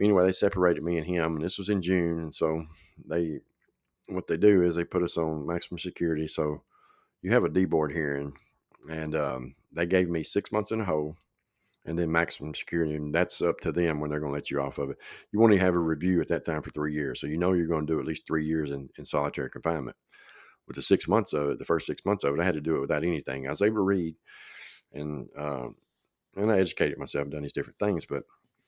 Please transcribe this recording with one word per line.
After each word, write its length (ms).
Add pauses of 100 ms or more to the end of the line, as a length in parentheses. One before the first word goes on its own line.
anyway, 220
they 80
separated 500
me 160
and 80
him, 300
and 80
this 140
was 120
in 120
June. 400
And 120
so 320 (400)
they, 360 (680)
what 180
they 120
do 260
is 120
they 80
put 200
us 140
on 280
maximum 320
security. 500
So 360 (580)
you 100
have 120
a 60
D-board 420
hearing, 420 (560)
and, 260
um, 400 (160)
they 140
gave 240
me 140
six 280
months 200
in 100
a 40
hole 300 (680)
and 120
then 140
maximum 440
security. 400
And 180
that's 300
up 160
to 120
them 280
when 100
they're 100
gonna 140
let 160
you 100
off 200
of 100
it. 80 (340)
You 80
wanna 200
have 160
a 40
review 420
at 80
that 140
time 200
for 80
three 220
years. 280
So 60
you 100
know 160
you're 140
gonna 180
do 140
at 80
least 180
three 180
years 280
in, 260
in 80
solitary 460
confinement. 440 (720)
With 100
the 60
six 260
months 260
of 160
it, 100
the 60
first 200
six 200
months 180
of 100
it, 80
I 40
had 100
to 60
do 160
it 40
without 220
anything. 440
I 40
was 100
able 160
to 40
read, 340 (800)
and, 340 (100)
uh, 300 (680)
and 160
I 80
educated 380
myself, 320
done 140
these 100
different 260
things. 260
But, 180 (440)